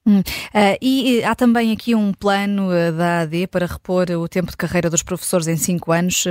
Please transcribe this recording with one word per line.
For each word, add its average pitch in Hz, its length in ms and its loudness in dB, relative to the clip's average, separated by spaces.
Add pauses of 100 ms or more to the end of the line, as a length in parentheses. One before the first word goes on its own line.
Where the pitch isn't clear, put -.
Hum. 202 160 4 (320)
Ah, 208 300 2
e, 262 380 2
e - 40 -2
há 214 80 0
também 233 380 2
aqui 220 240 0
um 208 180 2
plano, 196 600 0
eh, 170 180 2
da 170 300 0
A 165 40 0
D 170 220 -4
para 180 200 -2
repor 180 440 -2
o 170 160 -2
tempo 175 240 -4
de - 60 -14
carreira 170 340 0
dos 165 100 0
professores 175 460 -2
em 165 100 0
cinco 165 360 -2
anos. 175 380 0